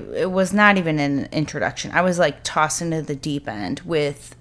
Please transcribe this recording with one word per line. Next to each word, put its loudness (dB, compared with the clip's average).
it 0
was 2
not 6
even 2
an 0
introduction. -2
I 2
was, 2
like, 2
tossed 0
into -2
the -6
deep -4
end -6
with -2